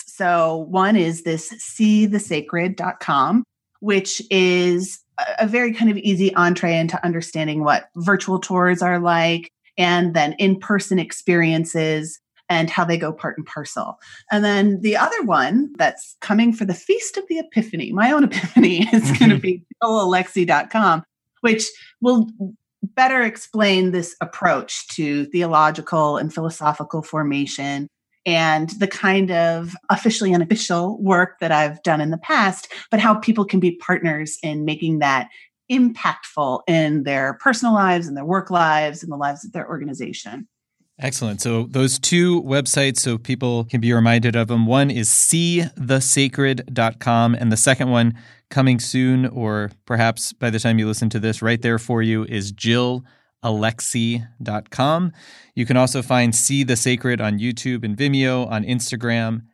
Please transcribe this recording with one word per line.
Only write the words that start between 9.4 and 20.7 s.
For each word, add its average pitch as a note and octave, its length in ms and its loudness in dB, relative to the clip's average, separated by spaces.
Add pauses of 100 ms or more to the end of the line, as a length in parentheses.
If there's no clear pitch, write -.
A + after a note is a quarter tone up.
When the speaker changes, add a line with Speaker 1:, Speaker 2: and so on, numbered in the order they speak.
Speaker 1:
and F3 360 2
then D3 240 0
in-person F#3+ 600 0
experiences D#3+ 1200 -2 (280)
and E3 220 0
how F3+ 140 0
they E3+ 120 0
go D#3+ 160 -4
part D#3 240 -10
and D3 100 -12
parcel. - 520 -10 (320)
And G#3 140 2
then G3+ 360 2
the G#3+ 160 0
other G#4 260 0
one G3 540 0
that's - 440 -2
coming A3+ 320 2
for A3+ 120 -4
the F#3 100 -2
Feast - 420 -4
of G4 120 -8
the D#4+ 100 -2
Epiphany, - 540 -4
my A3 200 2
own C#4+ 120 4
<laughs> - 80 0
Epiphany, F#3+ 600 4
is F3 260 4
gonna G#3+ 200 8
Speaker 2:
<laughs> - 0 -
Speaker 1:
be F3+ 240 -2 (200)
jill A3 220 2
alexi F#3 420 0
dot D3+ 240 2